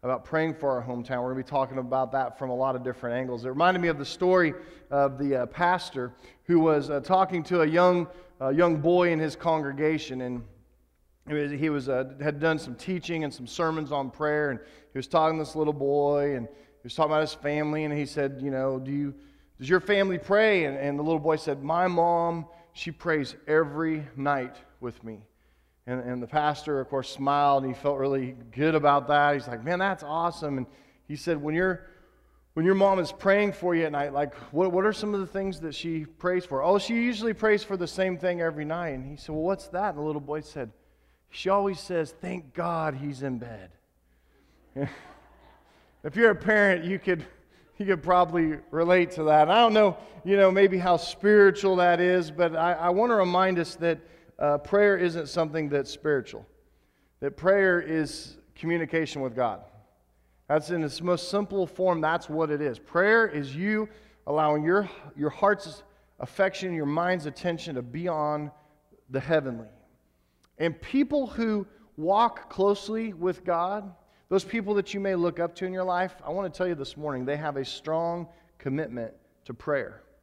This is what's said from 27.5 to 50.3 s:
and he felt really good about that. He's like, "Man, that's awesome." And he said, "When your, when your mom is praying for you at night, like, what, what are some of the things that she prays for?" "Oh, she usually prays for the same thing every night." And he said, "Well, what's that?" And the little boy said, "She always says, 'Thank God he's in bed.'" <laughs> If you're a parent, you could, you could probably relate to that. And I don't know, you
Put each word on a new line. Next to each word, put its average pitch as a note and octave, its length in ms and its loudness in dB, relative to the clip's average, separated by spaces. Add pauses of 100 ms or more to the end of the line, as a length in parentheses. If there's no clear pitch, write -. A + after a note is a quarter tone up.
and B2+ 100 -4
he - 60 -14
felt C#3+ 180 0
really C3+ 380 -2 (160)
good D#3 240 2
about C#3+ 320 4
that. D3 260 4
He's B2+ 140 -6
like, A#2 160 -10
"Man, F3 160 -2
that's F#3+ 240 -2
awesome." D#3 540 -4
And B2 80 -6 (420)
he D3+ 80 -10
said, D#3 260 -2
"When D#3 140 -2
your, F3+ 320 -2 (640)
when D#3+ 120 0
your F#3+ 120 6
mom G3 240 4
is D#3 100 -4
praying G3+ 440 2
for F3 200 -2
you E3 100 2
at D#3 60 -2
night, C#3+ 220 -4
like, C#3+ 200 -2 (200)
what, F3+ 180 2
what F#3 140 2
are G#3+ 80 2
some G#3 200 -4
of G3+ 60 -2
the F#3+ 80 -4
things G3 340 -6
that D#3 140 -8
she D#3+ 300 -6
prays F3+ 400 -2
for?" C3+ 180 -4
"Oh, F#3 160 4
she A3 160 -2
usually A#3 380 0
prays G#3+ 320 2
for G3 120 -6
the F3 120 -4
same F#3 280 -2
thing F3 260 -2
every D3+ 220 -4
night." E3 260 -6
And C3 200 -10
he D3 60 -14
said, D3+ 180 -12
"Well, D#3 80 -2
what's F#3+ 260 -2
that?" G3 200 -2
And D3+ 100 -6
the D3+ 80 -4
little D3+ 140 -4
boy D3 220 -6
said, C3 280 -12 (600)
"She - 180 -6
always G3 320 2
says, E3 320 -4
'Thank F3+ 420 -10
God E3 400 -4
he's C#3 280 -8
in C3 160 -4
bed.'" G#2+ 320 -14 (1040)
<laughs> C#3 120 -4 (1160)
If C#3+ 80 -10
you're A3+ 160 6
a G3+ 60 2
parent, G3 480 2
you F#3 160 -4
could, F3+ 260 -2 (520)
you G#3 80 -6
could F#3 140 2
probably E3 580 2 (120)
relate E3+ 420 4
to D#3 120 -4
that. D3+ 180 8
And D#3+ 100 6
I G#3 40 6
don't A#3 160 6
know, G#3+ 240 6 (280)
you F#3+ 120 4